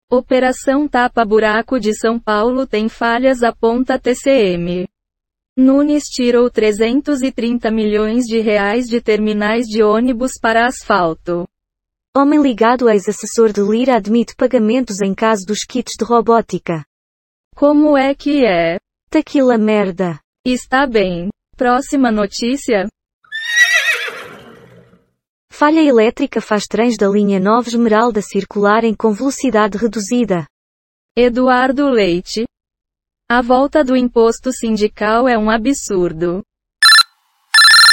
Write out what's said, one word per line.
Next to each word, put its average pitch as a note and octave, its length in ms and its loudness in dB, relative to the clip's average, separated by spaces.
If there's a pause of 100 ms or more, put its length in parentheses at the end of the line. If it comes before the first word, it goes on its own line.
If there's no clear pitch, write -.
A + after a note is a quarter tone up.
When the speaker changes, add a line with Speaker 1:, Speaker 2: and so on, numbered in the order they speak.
(120)
Speaker 1:
Operação C4 760 0
Tapa B3 360 0
Buraco A3 560 0
de G#3+ 140 -2
São A#3 260 -2
Paulo A#3+ 480 -2
tem G#3+ 220 -2
falhas, A#3+ 520 0
aponta A#3+ 560 0
T B3+ 180 -2
C C4+ 160 0 (240)
M. F3 300 -4 (720)
Nunes C#4+ 440 2
tirou A#3+ 480 0
trezentos A#3 720 0
e C4 80 -2
trinta A#3 400 -2
milhões G#3+ 540 0
de A3+ 140 -2
reais G#3 460 0
de A#3 160 -2
terminais G#3+ 640 0
de G#3+ 160 0
ônibus A#3 580 0
para A3+ 280 2
asfalto. F3 800 -2 (680)
Speaker 2:
Homem C#4+ 240 4
ligado B3 480 2
a A3 60 4
ex-assessor G#3+ 580 0
de G3+ 100 -2
Lira A#3 340 2
admite A3 400 -2
pagamentos A#3 680 0
em G3 140 -2
caso A3 320 -2
dos G#3 160 -6
kits - 340 -8
de A3 80 -4
robótica. G#3+ 800 -2 (680)
Speaker 1:
Como D4 420 2
é C4+ 160 0
que C#4+ 320 0
é? E3+ 320 0 (320)
Speaker 2:
Taquila B3+ 480 2
merda. F#3+ 600 -2 (260)
Speaker 1:
Está B3+ 400 -2
bem. F#3+ 440 -2 (260)
Próxima B3+ 560 0
notícia. G#3+ 760 -2 (2500)
Speaker 2:
Falha D#4 320 2
elétrica A#3+ 580 2
faz G#3 280 -4
trens A3+ 300 0
da G3+ 100 0
linha G3 320 0
nove A3+ 300 0
Esmeralda A3+ 520 0
circularem G#3 720 -2
com A3 180 -2
velocidade G#3+ 640 -2
reduzida. G#3 720 -2 (720)
Speaker 1:
Eduardo B3+ 720 2
Leite. G3+ 560 0 (840)
A A#3+ 120 2
volta C4 420 2
do B3+ 100 -2
imposto A#3+ 600 0
sindical A3 760 0
é A#3+ 100 2
um G#3+ 120 0
absurdo. F#3 920 -2 (1500)